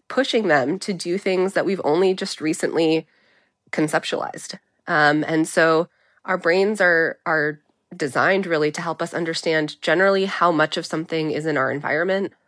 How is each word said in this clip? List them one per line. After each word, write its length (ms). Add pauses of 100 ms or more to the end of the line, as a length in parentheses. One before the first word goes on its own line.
pushing 400
them 320
to 120
do 240
things 380
that 100
we've 180
only 300
just 300
recently 640 (640)
conceptualized. 880 (280)
Um, 400
and 220
so 400 (380)
our 100
brains 460
are, 420
are 360 (360)
designed 500
really 260
to 100
help 180
us 140
understand 680
generally 460
how 260
much 240
of 80
something 460
is 160
in 100
our 140
environment 640 (140)